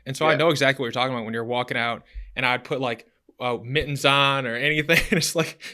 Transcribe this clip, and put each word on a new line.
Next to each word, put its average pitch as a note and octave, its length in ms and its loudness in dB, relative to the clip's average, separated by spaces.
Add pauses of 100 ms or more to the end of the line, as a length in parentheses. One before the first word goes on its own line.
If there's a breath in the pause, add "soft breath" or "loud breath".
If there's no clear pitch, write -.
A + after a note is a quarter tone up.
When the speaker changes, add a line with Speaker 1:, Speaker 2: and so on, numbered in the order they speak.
Speaker 1:
And C3+ 120 -6
so D#3 80 0
I D#3 60 4
Speaker 2:
Yeah. D3+ 80 2
Speaker 1:
know D#3+ 100 4
exactly C#3 340 2
what A#2+ 40 -2
you're A#2+ 140 -2
talking C3 120 0
about A#2 100 -4
when A2 100 -6
you're A#2 120 -4
walking B2 320 -2
out A#2 260 -2 (320 soft breath)
and B2 100 -2
I'd B2 200 0
put, C3+ 160 -4
like, A#2 260 -4 (320)
uh, B2 240 -2
mittens C#3 400 -2
on C#3 420 4
or A#2 100 -4
anything. D3+ 520 2
<laughs> G3+ 100 2
It's - 200 -2
like, D#3+ 200 0 (160 loud breath)